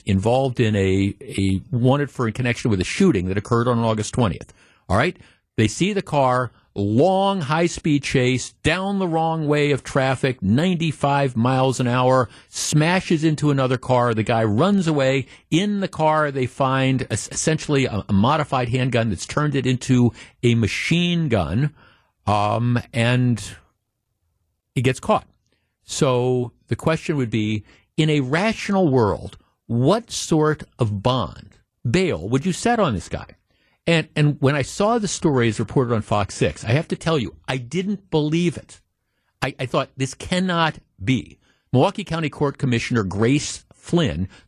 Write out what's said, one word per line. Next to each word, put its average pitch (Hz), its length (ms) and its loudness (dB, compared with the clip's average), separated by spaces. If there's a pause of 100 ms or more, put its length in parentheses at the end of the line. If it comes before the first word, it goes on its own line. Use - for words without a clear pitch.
involved 120 560 2
in 107 160 2
a, 98 460 2
a 95 480 -2
wanted 131 400 2
for 123 160 -4
in 110 80 -4
connection 120 360 -2
with 98 100 0
a 92 40 0
shooting 127 420 2
that 98 120 -2
occurred 117 280 0
on 120 120 0
August 110 340 -2
twentieth. 107 400 -2 (360)
All 90 80 2
right? 156 200 0 (400)
They 110 120 2
see 185 260 -2
the 190 80 -2
car, 127 500 0 (220)
long 185 680 2
high-speed 156 600 0
chase, 127 500 0 (100)
down 190 360 0
the 185 100 -2
wrong 160 400 -2
way 147 220 2
of 139 120 -2
traffic, 131 600 -2
ninety-five 143 920 0
miles 131 460 2
an 123 80 0
hour, 127 400 2 (220)
smashes 160 760 0
into 151 260 2
another 131 280 0
car. 123 340 2
The 110 100 0
guy 113 220 2
runs 165 420 2
away. 135 420 0 (220)
In 202 300 0
the 190 80 -4
car, 156 420 0
they 135 140 -2
find 131 640 0
es-, - 240 -6
essentially 147 540 0
a, 104 200 -4
a - 60 -2
modified 127 560 2
handgun 120 400 0
that's 92 160 -4
turned 147 300 -2
it 131 120 -2
into 123 460 2 (300)
a 120 120 4
machine 165 760 0
gun, 107 440 0 (520)
um, 107 520 0 (140)
and 123 500 2 (1300)
he 131 80 -2
gets 127 180 0
caught. - 260 0 (580)
So 127 680 0 (160)
the 120 80 -2
question 160 400 -2
would 123 140 -2
be, 107 340 -2 (320)
in 156 140 2
a 151 100 2
rational 185 680 0
world, 110 500 0 (280)
what 139 440 0
sort 151 540 0 (140)
of 104 240 -2
bond, 120 540 -4 (340)
bail, 120 380 0
would 135 160 0
you 185 80 0
set 233 260 0
on 175 140 2
this 85 160 -6
guy? - 200 -10 (600)
And, 160 280 2
and 147 240 2
when 139 160 2
I 139 60 -2
saw 220 360 0
the 208 80 -2
story 135 400 0
as 113 140 -2
reported 120 340 0
on 107 80 0
Fox 104 320 -2
six, - 300 -2
I 110 80 0
have 156 160 0
to 185 80 -4
tell 160 240 -2
you, 98 160 -8 (100)
I 131 100 -6
didn't 180 540 -6
believe 160 460 0
it. - 240 -18 (600)
I, 135 200 -4
I 135 60 -4
thought, 139 300 -2
"This 131 160 -4
cannot 175 680 -2 (240)
be." 120 340 -2 (340)
Milwaukee 175 300 2
County 160 260 -4
Court 143 300 -4
Commissioner 120 460 0
Grace 113 680 -2
Flynn 98 560 -2 (200)